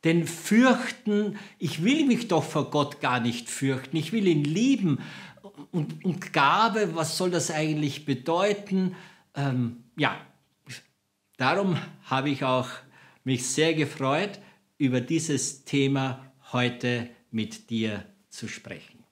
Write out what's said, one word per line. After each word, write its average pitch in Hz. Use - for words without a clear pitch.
Denn 165
fürchten, 214
ich 156
will 277
mich 240
doch 160
vor -
Gott 143
gar 123
nicht 117
fürchten. 135
Ich 156
will 214
ihn 156
lieben. 190
Und, 156
und -
Gabe, 190
was 160
soll 180
das 170
eigentlich 151
bedeuten? 185
Ähm, 127
ja, 120
darum 170
habe 135
ich 139
auch 127
mich 131
sehr 160
gefreut, 151
über 127
dieses 156
Thema 135
heute 120
mit 110
dir 110
zu -
sprechen. -